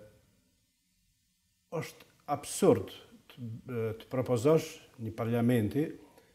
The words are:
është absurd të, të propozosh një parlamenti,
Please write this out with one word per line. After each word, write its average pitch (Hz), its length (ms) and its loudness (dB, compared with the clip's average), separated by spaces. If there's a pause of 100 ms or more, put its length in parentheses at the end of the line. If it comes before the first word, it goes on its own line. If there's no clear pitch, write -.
(1700)
është - 360 -8 (200)
absurd 139 600 2 (400)
të, - 100 -20 (600)
të - 100 -20
propozosh 131 580 2 (300)
një 113 180 -8
parlamenti, 120 720 2 (480)